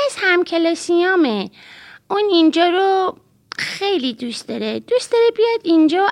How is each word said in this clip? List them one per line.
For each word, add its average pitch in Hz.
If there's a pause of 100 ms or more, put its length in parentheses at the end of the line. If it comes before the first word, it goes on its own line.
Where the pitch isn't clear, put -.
از 523
همکلاسیامه. 339 (600)
اون 403
اینجا 330
رو 381 (420)
خیلی 349
دوست 233
داره. 220
دوست 480
داره 466
بیاد 453
اینجا 330
و 403